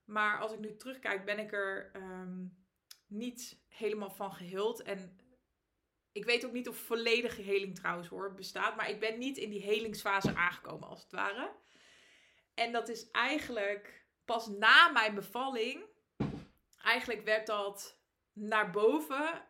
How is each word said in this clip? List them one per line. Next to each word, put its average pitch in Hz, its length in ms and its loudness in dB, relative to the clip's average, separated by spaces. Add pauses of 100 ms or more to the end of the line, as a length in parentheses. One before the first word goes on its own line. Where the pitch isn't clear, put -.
maar 214 360 2
als 220 120 -2
ik 220 60 -10
nu 214 180 -10
terugkijk 202 480 -4
ben 208 140 -2
ik 208 140 -6
er, 196 400 -4
ehm, 185 520 -10 (640)
niet 240 640 -10
helemaal 208 420 -4
van 196 220 -6
geheeld. 190 500 -2
En 190 360 -10 (920)
ik 202 120 -8
weet 240 220 2
ook 233 60 -8
niet 247 160 -4
of 226 80 -8
volledige 233 640 0
heling 196 340 0
trouwens 175 320 -4
hoor, 190 260 -8
bestaat, 196 420 -2
maar 220 140 -2
ik 208 100 -6
ben 220 180 0
niet 269 180 -2
in 220 140 -6
die 202 120 -6
helingsfase 202 720 0
aangekomen - 540 -2
als - 140 -16
het - 100 -20
ware. 202 400 -2 (1000)
En 233 180 -2
dat 233 160 0
is - 220 -8
eigenlijk 233 960 -2 (180)
pas 233 220 -2
na 233 440 10
mijn 220 240 4
bevalling, 254 680 -4 (1040)
eigenlijk 240 380 2
werd 220 220 0
dat 202 540 -4 (320)
naar 214 380 0
boven, 285 800 2